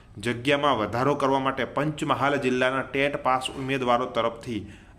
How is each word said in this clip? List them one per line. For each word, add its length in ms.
જગ્યામાં 560
વધારો 380
કરવા 240
માટે 260
પંચમહાલ 720
જિલ્લાના 440
ટેટ 420
પાસ 260
ઉમેદવારો 560
તરફથી 600